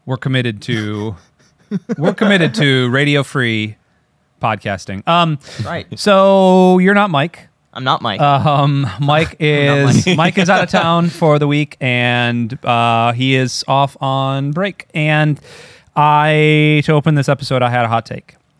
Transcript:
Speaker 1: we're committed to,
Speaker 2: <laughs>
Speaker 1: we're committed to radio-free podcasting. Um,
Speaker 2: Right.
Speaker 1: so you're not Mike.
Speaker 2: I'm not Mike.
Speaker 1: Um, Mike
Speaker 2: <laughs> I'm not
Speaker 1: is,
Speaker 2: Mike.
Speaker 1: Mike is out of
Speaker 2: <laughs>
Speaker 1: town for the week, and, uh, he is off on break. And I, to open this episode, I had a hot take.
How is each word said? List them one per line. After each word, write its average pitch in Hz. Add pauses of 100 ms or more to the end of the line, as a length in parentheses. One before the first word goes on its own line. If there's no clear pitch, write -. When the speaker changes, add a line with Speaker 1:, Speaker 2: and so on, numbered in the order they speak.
Speaker 1:
we're 127
committed 120
to, 107 (400)
Speaker 2:
<laughs> -
Speaker 1:
we're 160
committed 190
to 131
radio-free 127 (680)
podcasting. 104
Um, 165 (260)
Speaker 2:
Right. 160 (120)
Speaker 1:
so 190
you're 185
not 202
Mike. 156 (240)
Speaker 2:
I'm 127
not 135
Mike. 110
Speaker 1:
Um, 139 (140)
Mike 151
Speaker 2:
<laughs> -
I'm 143
not 131
Speaker 1:
is, 107
Speaker 2:
Mike. 180
Speaker 1:
Mike 175
is 180
out 185
of 180
Speaker 2:
<laughs> 185
Speaker 1:
town 170
for 156
the 147
week, 147
and, 120
uh, 117
he 131
is 131
off 139
on 135
break. 175
And 151 (540)
I, 151
to 160
open 151
this 139
episode, 135
I 123
had 123
a 113
hot 113
take. - (220)